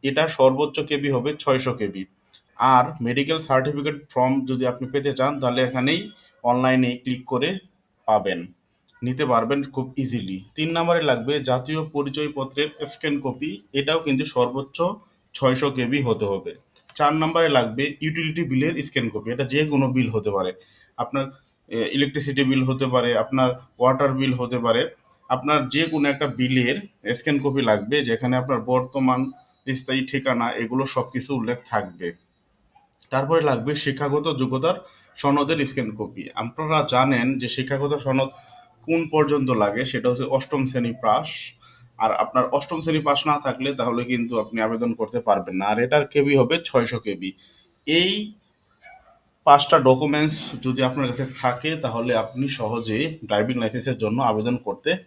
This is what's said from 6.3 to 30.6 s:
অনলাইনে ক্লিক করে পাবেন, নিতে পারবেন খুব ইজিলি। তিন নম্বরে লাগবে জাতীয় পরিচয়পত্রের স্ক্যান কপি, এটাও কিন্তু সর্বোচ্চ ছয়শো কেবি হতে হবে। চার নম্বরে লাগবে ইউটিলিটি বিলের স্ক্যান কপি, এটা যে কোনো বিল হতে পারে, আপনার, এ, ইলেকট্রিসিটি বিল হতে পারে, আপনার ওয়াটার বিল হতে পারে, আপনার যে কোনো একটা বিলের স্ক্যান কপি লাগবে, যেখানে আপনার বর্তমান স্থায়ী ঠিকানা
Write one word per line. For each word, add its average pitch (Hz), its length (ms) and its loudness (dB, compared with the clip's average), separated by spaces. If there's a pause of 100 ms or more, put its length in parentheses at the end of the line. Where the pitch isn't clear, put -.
অনলাইনে 127 480 2 (120)
ক্লিক 127 220 -6
করে 135 240 -2 (580)
পাবেন, 95 320 2 (600)
নিতে 127 240 -2
পারবেন 123 340 2 (140)
খুব 135 120 -4 (180)
ইজিলি। 101 340 -4 (200)
তিন 156 200 -2
নম্বরে 170 320 2
লাগবে 123 240 0 (160)
জাতীয় 127 300 0 (160)
পরিচয়পত্রের 143 720 -4 (220)
স্ক্যান 147 320 -4
কপি, 135 280 -6 (220)
এটাও 143 320 0
কিন্তু 135 180 2 (100)
সর্বোচ্চ 127 440 -2 (580)
ছয়শো 131 320 2 (100)
কেবি 127 300 0
হতে 107 180 0
হবে। 98 280 -4 (420)
চার 147 260 4
নম্বরে 160 280 2
লাগবে 123 340 2 (180)
ইউটিলিটি 160 420 -2
বিলের 135 300 0 (140)
স্ক্যান 120 220 -2
কপি, 107 260 -8
এটা 135 180 -2
যে 147 80 2 (100)
কোনো 135 140 4 (100)
বিল 123 200 2
হতে 104 200 0
পারে, 92 160 0 (460)
আপনার, 135 280 -4 (460)
এ, 117 60 -4 (180)
ইলেকট্রিসিটি 139 480 0
বিল 131 200 2
হতে 131 240 0
পারে, 123 220 2 (140)
আপনার 131 260 2 (280)
ওয়াটার 131 360 4
বিল 131 200 0
হতে 123 260 -2
পারে, 117 220 2 (480)
আপনার 135 300 2 (100)
যে 143 220 0
কোনো 151 220 2
একটা 139 140 -2 (120)
বিলের 127 360 2 (420)
স্ক্যান 147 260 0
কপি 139 180 0
লাগবে, 110 360 2 (120)
যেখানে 123 320 0
আপনার 127 180 -2 (120)
বর্তমান 127 480 2 (480)
স্থায়ী 131 420 -2
ঠিকানা 127 380 -2 (140)